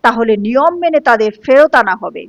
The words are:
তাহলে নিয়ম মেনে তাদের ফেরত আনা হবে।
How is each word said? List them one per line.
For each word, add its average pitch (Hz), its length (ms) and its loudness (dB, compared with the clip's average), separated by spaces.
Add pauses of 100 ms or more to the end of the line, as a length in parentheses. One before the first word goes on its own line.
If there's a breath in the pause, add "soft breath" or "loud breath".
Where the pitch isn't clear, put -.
তাহলে 226 360 0
নিয়ম 269 400 -2
মেনে 330 220 -2
তাদের 220 320 0 (120)
ফেরত 294 320 2
আনা 208 260 0
হবে। - 280 -12